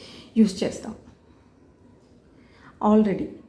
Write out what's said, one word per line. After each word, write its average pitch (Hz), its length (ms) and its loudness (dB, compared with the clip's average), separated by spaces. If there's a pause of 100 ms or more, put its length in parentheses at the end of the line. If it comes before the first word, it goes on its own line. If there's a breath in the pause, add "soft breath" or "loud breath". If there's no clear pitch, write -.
(380 loud breath)
యూజ్ 202 260 2
చేస్తాం. - 320 -8 (2000 soft breath)
Already, 208 320 2 (240)